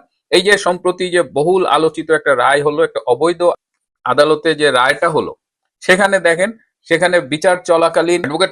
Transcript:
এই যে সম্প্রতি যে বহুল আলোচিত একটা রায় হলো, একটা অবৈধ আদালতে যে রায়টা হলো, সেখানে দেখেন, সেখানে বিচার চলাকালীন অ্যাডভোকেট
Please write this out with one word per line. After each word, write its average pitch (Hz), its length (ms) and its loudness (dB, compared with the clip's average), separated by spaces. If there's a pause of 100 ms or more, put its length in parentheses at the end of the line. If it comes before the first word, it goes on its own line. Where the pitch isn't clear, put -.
(320)
এই 180 140 4
যে 208 80 4 (120)
সম্প্রতি 180 380 -2 (100)
যে 175 80 2 (140)
বহুল 180 260 0 (140)
আলোচিত 156 320 -2 (100)
একটা 147 140 0 (100)
রায় 139 240 2
হলো, 151 180 -2
একটা - 160 -4 (120)
অবৈধ 165 300 -2 (600)
আদালতে 151 500 2
যে 147 140 0 (100)
রায়টা 143 380 0
হলো, 92 160 -4 (500)
সেখানে 196 340 2 (120)
দেখেন, 175 220 0 (380)
সেখানে 175 280 0 (160)
বিচার 180 240 0 (120)
চলাকালীন 165 540 0
অ্যাডভোকেট 170 300 -4